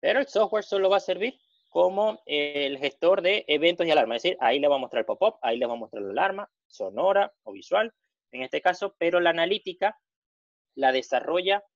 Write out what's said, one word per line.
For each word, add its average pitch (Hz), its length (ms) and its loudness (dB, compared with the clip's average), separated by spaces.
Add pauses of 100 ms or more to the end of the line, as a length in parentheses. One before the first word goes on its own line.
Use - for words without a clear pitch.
Pero 208 180 2
el 277 80 -2
software 208 380 0
solo 190 240 2
va 202 80 4
a - 20 4
servir 190 400 -6 (300)
como 196 560 0
el 143 520 -2
gestor 165 440 2
de 190 260 0
eventos 170 400 2
y 160 40 2
alarmas, 117 260 2
es 117 60 -8
decir, 185 180 0
ahí 127 180 2
le 143 80 2
va 143 80 4
a 135 40 0
mostrar 123 200 -4
el 110 60 -2
pop-up, - 360 -2
ahí 117 160 -2
le 123 80 -2
va 117 100 -4
a - 20 -10
mostrar 110 260 -12
la 98 80 -8
alarma, 190 400 -4 (140)
sonora 160 680 -2 (100)
o 104 100 -16
visual, 202 400 -2 (400)
en 127 80 -10
este - 200 -6
caso, 185 360 -2
pero 175 240 2
la 175 80 2
analítica 185 680 -2 (800)
la 135 160 2
desarrolla 175 720 -2 (120)